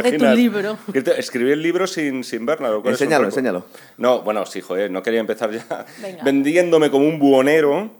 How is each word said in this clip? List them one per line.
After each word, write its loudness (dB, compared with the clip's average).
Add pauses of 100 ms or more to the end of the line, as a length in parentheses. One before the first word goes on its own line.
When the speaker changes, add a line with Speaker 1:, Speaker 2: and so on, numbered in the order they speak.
Speaker 1:
de 2
tu -2
Speaker 2:
Imagina, 4
Speaker 1:
libro. 0 (160)
Speaker 2:
que 0
te, 0
escribí -2
el 0
libro 0
sin, -4
sin -8
verla, -2
lo -2
cual 0
es -2
un 2
Speaker 3:
Enséñalo, 2
Speaker 2:
récord. -2
Speaker 3:
enséñalo. -4 (320)
Speaker 2:
No, 2
bueno, -4
sí, -10
joder, -4
no -4
quería 0
empezar -4
ya -10 (140)
Speaker 1:
Venga. -14
Speaker 2:
vendiéndome 2
como 4
un -2
buonero, 4 (100)